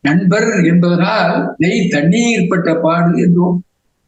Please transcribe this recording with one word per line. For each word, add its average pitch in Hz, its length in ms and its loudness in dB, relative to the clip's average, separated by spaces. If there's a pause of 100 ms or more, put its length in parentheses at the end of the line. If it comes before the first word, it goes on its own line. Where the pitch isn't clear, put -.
நண்பர் 190 600 0
என்பதனால் 175 920 0
நெய் 180 300 0
தண்ணீர் 190 600 0
பட்ட 175 280 -2
பாடு 170 360 0
என்றோம். 175 460 0 (500)